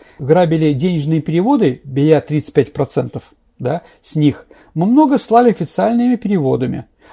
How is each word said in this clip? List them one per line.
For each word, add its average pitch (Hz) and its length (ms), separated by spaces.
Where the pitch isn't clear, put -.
грабили 156 560
денежные 156 480
переводы, 175 640
беря 143 360
тридцать 147 340
пять 135 200
процентов, - 580
да, 143 240
с - 140
них, 151 320
мы 165 120
много 269 320
слали 233 340
официальными 233 640
переводами. 135 720